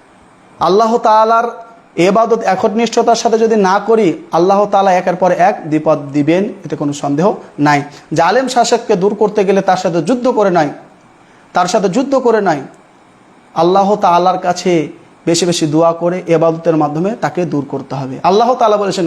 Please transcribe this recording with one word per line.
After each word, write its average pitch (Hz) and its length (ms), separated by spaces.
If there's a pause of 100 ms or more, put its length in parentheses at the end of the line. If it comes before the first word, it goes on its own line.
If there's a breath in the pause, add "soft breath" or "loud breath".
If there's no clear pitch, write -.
(600 soft breath)
আল্লাহ 220 380
তাআলার 226 640 (320)
ইবাদত 220 460
একনিষ্ঠতার 220 720
সাথে 220 240
যদি 226 180
না 196 300
করি, 214 360 (100)
আল্লাহ 196 320
তাআলা 196 280
একের 180 240
পর 175 160
এক 175 380
বিপদ 151 280 (140)
দিবেন, 151 320 (200)
এতে 151 120
কোনো 147 160
সন্দেহ 143 400 (260 loud breath)
নাই। 147 240 (300 loud breath)
জালেম 185 360
শাসককে 226 480
দূর 185 180
করতে 202 300
গেলে 196 180
তার 185 140
সাথে 175 260
যুদ্ধ 247 260
করে 214 220
নয়, 160 180 (840 soft breath)
তার 180 140
সাথে 196 220
যুদ্ধ 262 260
করে 226 260
নয়, 165 200 (920)
আল্লাহ 190 420
তাআলার 180 420
কাছে 180 500 (380)
বেশি 170 200
বেশি 170 200
দোয়া 165 260
করে 175 340
ইবাদতের 165 500
মাধ্যমে 156 440
তাকে 170 240
দূর 139 240
করতে - 260
হবে। 135 280
আল্লাহ 226 320
তাআলা 214 220
বলেছেন, 190 300